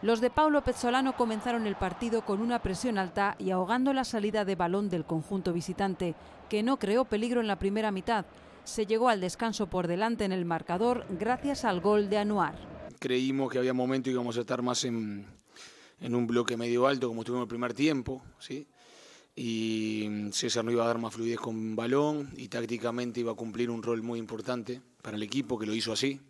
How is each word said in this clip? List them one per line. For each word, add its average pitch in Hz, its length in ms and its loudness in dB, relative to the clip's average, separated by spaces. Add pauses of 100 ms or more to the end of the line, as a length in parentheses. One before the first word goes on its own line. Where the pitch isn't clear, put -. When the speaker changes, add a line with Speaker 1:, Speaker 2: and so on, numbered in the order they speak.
Speaker 1:
Los 220 180 4
de 247 80 4
Paulo 302 340 6
Pezzolano 254 540 2
comenzaron 233 480 0
el 202 100 0
partido 214 480 0
con 196 160 0
una 233 220 0
presión 202 380 0
alta 196 400 0
y 185 100 -2
ahogando 208 440 2
la 262 100 2
salida 214 420 0
de 190 80 0
balón 185 360 2
del 175 160 0
conjunto 175 460 -2
visitante, 175 640 -2 (340)
que 214 140 0
no 262 160 4
creó 220 280 2
peligro 233 360 0
en 226 60 0
la 196 100 0
primera 208 320 0
mitad. 196 360 0 (380)
Se - 220 -2
llegó 220 240 4
al 214 100 4
descanso 202 460 -2
por 180 220 0
delante 214 360 0
en 190 80 0
el 185 140 0
marcador 175 640 0
gracias 247 560 -2
al 185 160 2
gol 202 300 4
de 208 80 4
Anuar. 202 360 2 (440)
Speaker 2:
Creímos 131 520 2
que 127 60 0
había 127 160 2
momento 127 380 0
y - 20 2
íbamos 120 240 0
a 120 40 0
estar 123 200 -2
más 123 240 0
en, 107 400 -4 (760)
en 120 140 -4
un 120 140 2
bloque 120 280 2
medio 120 300 2
alto, 131 220 2
como 113 140 -4
estuvimos 123 200 -2
en 117 60 -4
el - 20 -10
primer 117 240 -2
tiempo, 135 480 0 (160)
¿sí? 139 300 -12 (680)
Y 110 960 -2
César 113 320 0
no 117 80 0
iba 117 120 4
a 117 40 2
dar 117 120 2
más 113 140 -4
fluidez 117 260 -2
con 110 360 -4
balón 143 600 0
y 123 120 -12
tácticamente 117 720 -4
iba 117 100 0
a 110 40 -4
cumplir 117 360 -4
un 117 100 -6
rol 113 220 -2
muy 117 160 -4
importante 113 640 -6 (200)
para 107 160 -8
el 104 60 -2
equipo, 123 340 -2
que 107 80 -2
lo 107 80 -2
hizo 110 180 -2
así. 135 280 -2 (100)